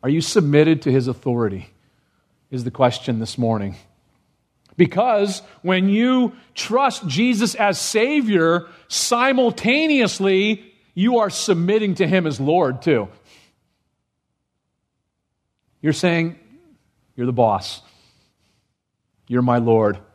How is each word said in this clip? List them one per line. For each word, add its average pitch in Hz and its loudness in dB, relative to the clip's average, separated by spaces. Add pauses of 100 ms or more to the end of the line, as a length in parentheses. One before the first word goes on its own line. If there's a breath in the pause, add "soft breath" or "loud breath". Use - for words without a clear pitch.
Are 127 -4
you 160 2
submitted 151 4
to 139 0
his 127 2
authority, 117 -4 (800)
is 127 -6
the 120 -6
question 123 0
this 110 -8
morning. 107 -2 (1000)
Because 202 0 (200 loud breath)
when 185 0
you 240 2 (220 loud breath)
trust 247 -2
Jesus 208 0
as 202 -2
Savior, 208 0 (200 loud breath)
simultaneously, 240 0 (200)
you 233 0
are 208 0
submitting 196 -2
to 185 0
him 185 2
as 143 -4
Lord, 139 0
too. 113 0 (2750 soft breath)
You're 151 0
saying, 170 0 (760)
"You're 123 -4
the 123 -2
boss. 110 0 (1500 soft breath)
You're 123 0
my 123 2
Lord. 113 2 (160)